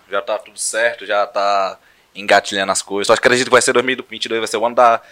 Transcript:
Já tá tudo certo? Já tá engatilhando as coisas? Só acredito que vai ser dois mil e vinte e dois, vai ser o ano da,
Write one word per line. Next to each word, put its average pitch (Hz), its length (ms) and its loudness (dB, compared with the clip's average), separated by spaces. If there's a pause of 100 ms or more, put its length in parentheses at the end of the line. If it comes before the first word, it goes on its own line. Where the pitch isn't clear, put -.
Já 98 140 -4
tá 107 160 -4
tudo 104 180 -16
certo? 117 480 -4
Já 101 220 0
tá 98 500 -2 (380)
engatilhando 98 560 0
as 92 100 0
coisas? 98 280 -4
Só 117 60 6
acredito 123 320 0
que 117 60 -6
vai 120 80 6
ser 131 120 0
dois 123 120 2
mil 131 140 -2
e 113 100 -12
vinte 113 180 -10
e - 20 -10
dois, 113 120 -2
vai 110 60 -4
ser 110 120 -6
o 107 60 -2
ano 120 120 -2
da, 117 240 4 (120)